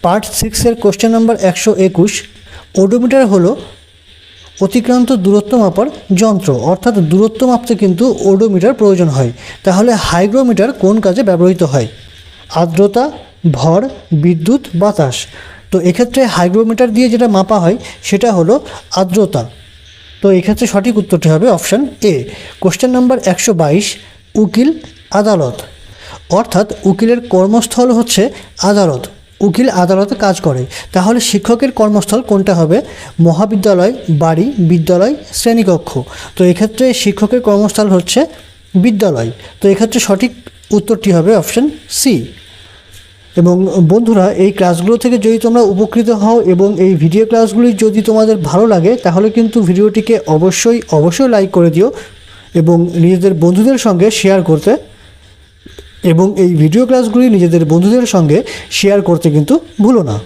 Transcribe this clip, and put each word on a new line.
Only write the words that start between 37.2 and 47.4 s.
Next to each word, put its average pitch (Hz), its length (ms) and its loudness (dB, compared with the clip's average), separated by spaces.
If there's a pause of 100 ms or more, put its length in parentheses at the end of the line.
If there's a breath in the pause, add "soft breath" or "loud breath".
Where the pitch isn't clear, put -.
কর্মস্থল 208 480 0
হচ্ছে 185 240 0 (640 loud breath)
বিদ্যালয়। 190 460 0 (300 loud breath)
তো - 140 -4
এক্ষেত্রে 220 340 -2
সঠিক 202 240 0 (460)
উত্তরটি 202 400 -2
হবে 170 140 2 (100)
অপশন 240 240 -2 (340)
সি। 247 160 0 (1200 loud breath)
এবং 175 200 2 (360)
বন্ধুরা, 220 340 2 (180)
এই 202 140 2
ক্লাসগুলো 180 460 0
থেকে 247 220 0
যদি 226 200 2
তোমরা 233 160 2 (120)
উপকৃত 214 360 0 (120)
হও 226 160 2 (160)
এবং 190 160 2 (160)
এই 190 80 2 (100)
ভিডিও 170 260 2
ক্লাসগুলি 226 400 2 (140)